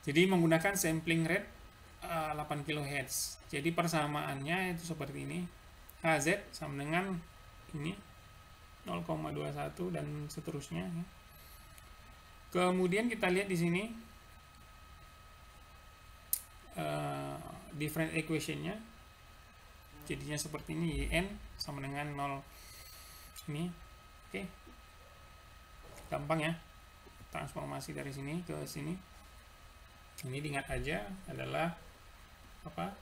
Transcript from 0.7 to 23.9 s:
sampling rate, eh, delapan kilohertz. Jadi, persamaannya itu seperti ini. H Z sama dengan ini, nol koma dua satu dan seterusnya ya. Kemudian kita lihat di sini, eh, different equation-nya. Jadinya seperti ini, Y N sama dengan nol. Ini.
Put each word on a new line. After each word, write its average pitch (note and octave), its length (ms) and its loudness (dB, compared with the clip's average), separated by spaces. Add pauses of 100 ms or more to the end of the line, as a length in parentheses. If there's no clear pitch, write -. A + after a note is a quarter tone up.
sampling E3 480 6
rate, F#3 240 4 (560)
eh, D#3 320 0
delapan D3+ 260 -2
kilohertz. C#3+ 840 0
Jadi, D3 240 2
persamaannya D#3 1040 2
itu E3+ 120 -4
seperti C#3+ 360 -2
ini. C#3+ 180 -2 (600)
H - 40 4 (160)
Z C#3+ 40 4 (280)
sama C#3+ 280 -4
dengan F3 360 2 (560)
ini, D#3 200 -2 (920)
nol F3 160 -2
koma D#3 320 -2
dua D3 160 0
satu D3 400 -2
dan D3 400 -2
seterusnya E3 560 -4
ya. E3+ 180 -2 (1500)
Kemudian F#3 560 6
kita G#3+ 160 4
lihat F#3+ 240 6
di F3 80 4
sini, F3 240 6 (3000)
eh, C#3+ 560 0 (400)
different D#3+ 400 0
equation-nya. D#3 560 0 (1400)
Jadinya C#3+ 320 -2
seperti D3+ 320 -4
ini, D3+ 320 2
Y C#3+ 80 2
N F#3+ 240 4 (240)
sama C#3 240 -4
dengan C#3+ 320 -2
nol. C#3 240 0 (1120)
Ini. D#3+ 160 0 (560)